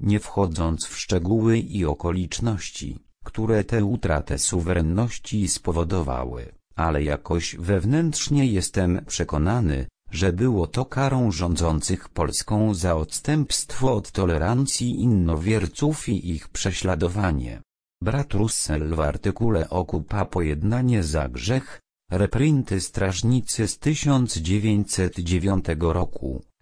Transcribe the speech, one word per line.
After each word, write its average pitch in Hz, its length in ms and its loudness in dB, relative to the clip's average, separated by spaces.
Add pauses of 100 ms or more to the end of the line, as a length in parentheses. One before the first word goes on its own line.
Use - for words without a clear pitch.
Nie 104 200 2
wchodząc 82 640 0
w - 120 -12
szczegóły 110 600 2
i 98 260 -2
okoliczności, 87 1160 -4 (260)
które 110 400 0
tę 110 200 0
utratę 85 540 0
suwerenności 90 1120 0
spowodowały, 69 1040 -2 (240)
ale 80 260 0
jakoś 76 540 -2
wewnętrznie 135 920 2
jestem 92 600 0
przekonany, 78 800 0 (240)
że 90 220 2
było 101 340 2
to 123 180 -2
karą 131 480 0
rządzących 85 760 0
Polską 104 640 0
za 85 220 2
odstępstwo 135 960 0
od 101 160 -2
tolerancji 107 920 0
innowierców 104 1080 2
i 90 220 -2
ich 78 180 -6
prześladowanie. 87 1120 -2 (400)
Brat 120 320 -2
Russell 80 600 0
w 80 60 0
artykule 90 720 0
Okupa 90 540 -2
pojednanie 98 800 0
za 73 260 -2
grzech, 87 520 -4 (300)
reprinty 117 720 2
Strażnicy 107 880 0
z - 100 -8
tysiąc 143 600 2
dziewięćset 95 840 0
dziewiątego 87 720 0
roku, 67 500 -2 (200)